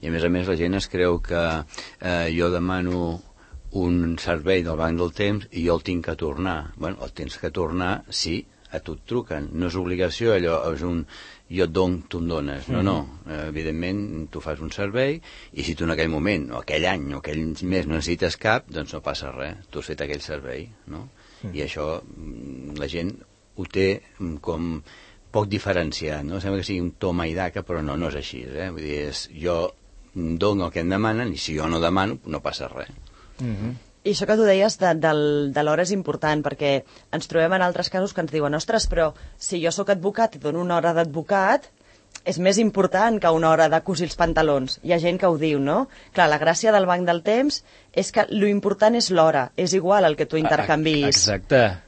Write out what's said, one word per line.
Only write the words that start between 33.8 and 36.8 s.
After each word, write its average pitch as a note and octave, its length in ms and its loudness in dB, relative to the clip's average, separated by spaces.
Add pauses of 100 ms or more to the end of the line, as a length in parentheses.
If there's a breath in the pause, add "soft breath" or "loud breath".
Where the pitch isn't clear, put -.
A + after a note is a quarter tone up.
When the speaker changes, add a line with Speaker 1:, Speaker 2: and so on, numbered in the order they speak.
Speaker 3:
I G3+ 60 0
això G3+ 160 -2
que G#3+ 100 4
tu A3 60 4
deies G3 360 4
de, F3+ 180 4
del, D3 580 2
de D3 80 2
l'hora D3+ 200 2
és F#3 100 0
important, D3+ 520 0
perquè C#3 380 0 (300 soft breath)